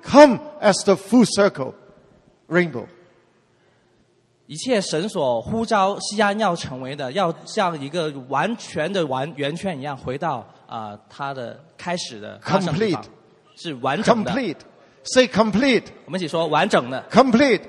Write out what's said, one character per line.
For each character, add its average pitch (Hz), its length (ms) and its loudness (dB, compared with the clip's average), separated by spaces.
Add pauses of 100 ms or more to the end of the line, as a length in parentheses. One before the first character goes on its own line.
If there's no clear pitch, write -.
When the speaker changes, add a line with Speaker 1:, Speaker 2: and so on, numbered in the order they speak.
Speaker 1:
come 262 380 8 (200)
as 196 240 2
the 196 100 4
full 233 300 4
circle 151 500 0 (720)
rainbow. 151 380 0 (1600)
Speaker 2:
一 147 100 -16
切 233 240 0
神 170 280 -2
所 131 320 0
呼 226 240 -4
召 202 360 2
西 208 200 -6
安 202 200 2
要 185 160 0
成 131 260 -10
为 131 140 -10
的， 135 160 -8
要 175 200 0 (140)
像 175 340 -2
一 135 80 -8
个 156 220 -4 (180)
完 160 280 -2
全 165 360 -6
的 180 140 -2
完-， 135 300 -4
圆 143 180 -4
圈 175 240 -8
一 127 40 -12
样 143 140 -8
回 135 220 -8
到， 135 260 -6 (220)
啊， 107 320 -12 (100)
它 139 240 -10
的 117 300 -12 (160)
开 175 180 -6
始 127 240 -10
的 104 220 -14
发 170 160 0
生 175 160 -2
地 202 180 -2
方， 110 100 -4
Speaker 1:
Complete. - 40 -16 (500)
Speaker 2:
是 160 180 -12
完 131 280 -2
整 220 220 2
的。 165 80 -4
Speaker 1:
Complete.Say - 960 -2
complete. 220 560 2 (200)
Speaker 2:
我 - 60 -18
们 180 80 -6
一 185 60 -4
起 - 20 -6
说 165 220 -2
完 156 200 2
整 135 220 2
的。 127 220 -8
Speaker 1:
Complete. 240 560 4